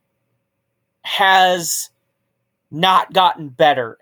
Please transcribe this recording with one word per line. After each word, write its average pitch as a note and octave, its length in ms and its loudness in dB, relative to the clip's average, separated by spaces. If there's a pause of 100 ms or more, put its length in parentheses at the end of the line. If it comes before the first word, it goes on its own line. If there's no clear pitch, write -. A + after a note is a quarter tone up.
(1040)
has F#3 880 0 (800)
not F3+ 440 0
gotten F3 340 0
better C3 540 0